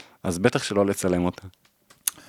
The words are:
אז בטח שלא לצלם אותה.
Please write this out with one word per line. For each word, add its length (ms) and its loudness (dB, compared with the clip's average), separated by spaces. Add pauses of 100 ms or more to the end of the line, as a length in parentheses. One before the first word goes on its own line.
(220)
אז 160 -2
בטח 240 2
שלא 240 2
לצלם 380 0
אותה. 180 -4 (880)